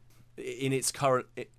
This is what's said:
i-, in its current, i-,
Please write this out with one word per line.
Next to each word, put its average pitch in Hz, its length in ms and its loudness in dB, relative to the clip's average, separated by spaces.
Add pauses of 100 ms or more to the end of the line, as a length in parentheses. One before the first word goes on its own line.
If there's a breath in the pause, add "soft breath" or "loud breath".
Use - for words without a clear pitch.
(380 soft breath)
i-, - 40 -12
in 127 320 -2
its 127 180 0
current, 131 360 2 (100)
i-, 120 100 -8 (100)